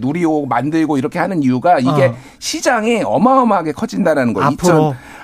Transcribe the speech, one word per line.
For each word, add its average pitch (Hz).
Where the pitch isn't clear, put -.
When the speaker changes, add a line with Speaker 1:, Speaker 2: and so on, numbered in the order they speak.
Speaker 1:
누리호 151
만들고 143
이렇게 151
하는 180
이유가 131
이게 135
Speaker 2:
어. 117
Speaker 1:
시장이 233
어마어마하게 196
커진다라는 156
거예요. 123
Speaker 2:
앞으로. 170
Speaker 1:
이천, 135